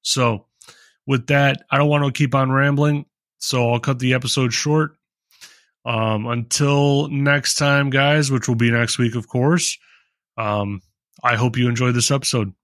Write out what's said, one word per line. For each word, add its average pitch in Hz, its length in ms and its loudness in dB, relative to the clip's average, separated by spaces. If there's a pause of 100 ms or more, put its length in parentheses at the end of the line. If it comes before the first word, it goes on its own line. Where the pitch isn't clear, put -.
So 117 440 -2 (600)
with 123 220 -2
that, 139 420 2
I 139 80 0
don't 147 120 2
want 147 160 2
to 135 120 -4
keep 139 160 0
on 131 180 0
rambling, 143 540 0 (340)
so 120 320 0
I'll 120 80 2
cut 127 200 -2
the 127 140 0
episode 127 400 -2
short. 151 420 -2 (920)
Um, 110 400 -2
until 143 840 0
next 143 460 0
time, 143 340 2
guys, 139 420 2
which 127 160 -2
will 123 80 2
be 117 160 2
next 117 260 0
week, 120 180 0
of 113 120 -6
course, 143 500 0 (600)
um, 104 440 -4 (420)
I 120 120 2
hope 117 220 0
you 123 120 2
enjoyed 120 260 0
this 120 160 0
episode. 120 420 -2 (100)